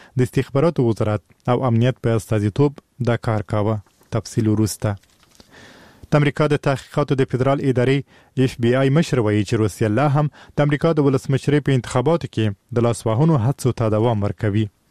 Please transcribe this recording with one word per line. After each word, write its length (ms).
د 120
استخباراتو 580
وزارت 680
او 20
امنیت 340
په 160
استازیتوب 580
دا 80
کار 260
کاوه. 200
تفصیل 380
وروسته. 420
د 100
امریکا 260
د 180
تحقیقاتو 540
د 100
فدرال 400
ادارې 760
اف 100
بی 160
آی 160
مشر 240
وایي 240
چې 160
روسیه 340
لا 100
هم 100
د 100
امریکا 260
د 140
ولسمشرۍ 640
په 100
انتخاباتو 540
کې 440
د 120
لاسوهنو 560
هڅو 340
ته 160
دوام 320
ورکوي. 400